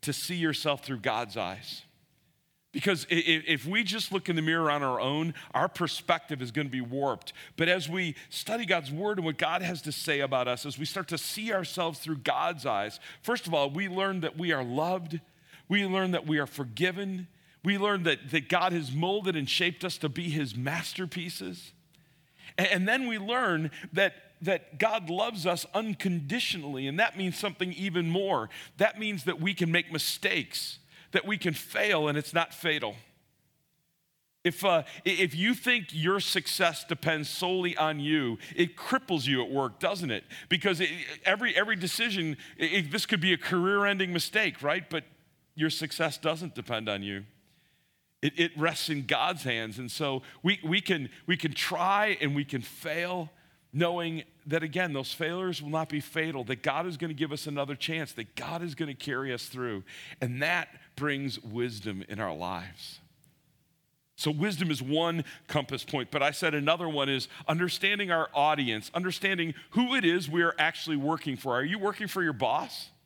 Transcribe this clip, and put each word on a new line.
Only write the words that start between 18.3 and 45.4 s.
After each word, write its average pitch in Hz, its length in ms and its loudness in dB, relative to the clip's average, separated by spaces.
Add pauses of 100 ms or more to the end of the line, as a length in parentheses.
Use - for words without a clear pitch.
that 151 180 2
God 180 240 4
has 151 180 0
molded 180 440 2
and 143 120 0
shaped 180 380 2
us 175 140 -4
to 156 100 0
be 170 220 -4
his 143 240 -2
masterpieces. 170 1200 -6 (840)
A-, 190 160 4
and 185 140 4
then 254 180 4
we 226 140 0
learn 196 500 2 (240)
that, 190 220 4 (260)
that 165 380 -2
God 214 280 2
loves 190 380 0
us 175 260 2
unconditionally, 170 1160 -2
and 147 120 -2
that 226 160 2
means 185 220 -2
something 185 360 -2
even 170 360 0
more. 170 400 2 (280)
That 208 200 4
means 208 280 -2
that 165 140 0
we 185 140 2
can 165 180 2
make 170 200 2
mistakes, - 880 -2 (320)
that - 160 0
we 208 100 0
can 170 160 0
fail, 165 540 2
and 147 100 2
it's - 160 -4
not 165 180 2
fatal. 139 440 -2 (1500)
If, 175 220 0
uh, 170 160 6 (240)
i-, 180 40 4
if 175 260 2
you 208 180 2
think 240 380 2
your 170 280 2
success 175 640 0
depends 156 460 0
solely 180 480 0
on 156 220 2
you, 143 400 2 (160)
it 175 200 2
cripples 185 520 0
you 131 160 4
at 98 80 -4
work, 131 280 0
doesn't 175 300 0
it? 107 140 -2 (260)
Because 180 320 2
it, 165 80 2 (340)
every, 208 320 2
every 214 200 2
decision, 185 600 0 (240)
i-, 160 180 2
i-, 165 120 2
this 160 160 0
could 196 160 2
be 185 120 4
a 160 40 4
career-ending 190 720 2
mistake, 175 520 0
right? 160 260 0
But 160 140 -2 (500)